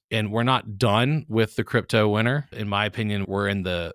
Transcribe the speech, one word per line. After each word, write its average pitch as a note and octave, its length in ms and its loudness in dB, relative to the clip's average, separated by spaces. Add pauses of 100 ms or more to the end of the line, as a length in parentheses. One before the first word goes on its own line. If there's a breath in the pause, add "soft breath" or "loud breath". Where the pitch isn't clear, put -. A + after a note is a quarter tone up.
And G#2+ 220 -2
we're A2+ 100 0
not A#2+ 380 -2
done B2 500 2
with A2 280 2
the A2+ 60 0
crypto G#2+ 460 2
winter. A#2+ 420 0
In G#2+ 160 -8
my G2+ 180 0
opinion, G#2 420 -2
we're G2+ 220 -2
in G2+ 120 -2
the, F2 340 -4